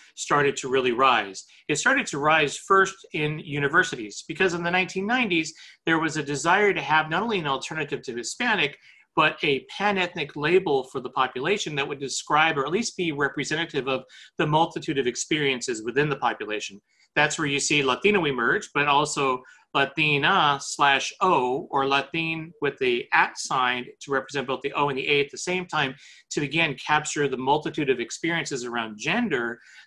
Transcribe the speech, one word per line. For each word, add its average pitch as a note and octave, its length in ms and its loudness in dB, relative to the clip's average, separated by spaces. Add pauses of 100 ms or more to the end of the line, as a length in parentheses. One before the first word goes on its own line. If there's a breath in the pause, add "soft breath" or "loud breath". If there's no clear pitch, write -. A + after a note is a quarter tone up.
(140 loud breath)
started C#3+ 440 0
to C3+ 100 -8
really B2+ 240 2
rise. A2+ 520 2 (240 soft breath)
It D3+ 80 2
started C4 300 2
to D3+ 120 -6
rise D3+ 380 2
first F#3+ 380 2 (180)
in D3+ 280 -4
universities, C#3 880 -2
because F3 260 0
in E3+ 80 -4
the E3+ 80 0
nineteen F#3 360 0
nineties, G#3 460 0 (340 loud breath)
there E3 120 4
was D#3 180 0
a D3+ 60 -2
desire E3+ 500 2
to E3+ 80 -2
have D#3 300 2
not F3 140 0
only G#3+ 160 -2
an D3+ 80 -4
alternative C#3+ 540 -4
to A#2 140 -8
Hispanic, F3 640 -2 (380 soft breath)
but D#3 260 2
a C#3 240 0 (100)
pan-ethnic F3+ 600 -2
label D3+ 480 2
for C3 160 -8
the B2 100 -10
population C#3+ 640 -2
that C#3+ 140 -2
would C#3 120 -8
describe D3+ 560 2
or C#3 80 0
at D3+ 80 -4
least A3+ 240 -2
be E3+ 140 -2
representative D3 800 -2
of C3+ 160 -2 (340 loud breath)
the E3+ 80 2
multitude D#3 520 0
of B2 100 2
experiences B2+ 760 -2
within C3 240 0
the C#3 80 -2
population. G#2+ 640 -4 (360)
That's D3+ 220 2
where D#3+ 100 0
you C#3+ 120 0
see D3 220 2
Latino E3 420 2
emerge, C3+ 500 0
but D3 140 2
also C#3+ 540 2 (300 loud breath)
Latina D3 880 2
slash - 600 2
O, C#3 500 2
or C3+ 160 0
Latin D#3+ 720 -2
with C#3 180 -2
the B2 340 0
at E3 260 2
sign B2 480 -2 (140)
to C#3 120 -8
represent C3+ 340 -4
both B2+ 160 -4
the C#3 120 -6
O C#3+ 140 0
and C3 100 -2
the - 100 -6
A D3 160 4
at C#3+ 60 -10
the - 80 -14
same F3+ 280 -4
time, C#3 280 -2 (360 loud breath)
to D#3+ 120 -2
again D3 420 0
capture D3+ 440 0
the B2+ 80 -2
multitude D3 540 0
of B2 80 2
experiences C#3+ 680 -4
around A2+ 340 -6
gender C#3+ 600 -2 (280 loud breath)